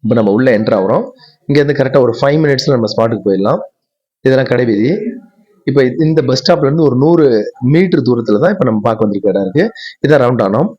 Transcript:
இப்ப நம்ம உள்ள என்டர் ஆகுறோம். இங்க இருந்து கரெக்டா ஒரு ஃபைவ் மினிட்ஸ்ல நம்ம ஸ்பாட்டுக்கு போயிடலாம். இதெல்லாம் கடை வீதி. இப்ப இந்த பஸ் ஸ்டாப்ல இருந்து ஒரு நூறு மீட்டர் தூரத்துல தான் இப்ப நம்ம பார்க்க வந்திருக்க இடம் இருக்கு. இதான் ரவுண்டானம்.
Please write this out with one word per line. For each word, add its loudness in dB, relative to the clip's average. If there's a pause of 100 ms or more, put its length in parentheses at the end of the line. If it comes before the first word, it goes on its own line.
இப்ப 0
நம்ம 2
உள்ள 2
என்டர் 0
ஆகுறோம். 0 (440)
இங்க 2
இருந்து 0
கரெக்டா 0
ஒரு 0
ஃபைவ் 0
மினிட்ஸ்ல 0
நம்ம -2
ஸ்பாட்டுக்கு -2
போயிடலாம். 0 (640)
இதெல்லாம் 2
கடை 0
வீதி. 0 (720)
இப்ப 2 (140)
இந்த 0
பஸ் -2
ஸ்டாப்ல 0
இருந்து 0
ஒரு 2
நூறு 2 (340)
மீட்டர் 2
தூரத்துல 0
தான் 2
இப்ப -2
நம்ம 0
பார்க்க 0
வந்திருக்க -4
இடம் -2
இருக்கு. -2 (360)
இதான் 2
ரவுண்டானம். 0 (100)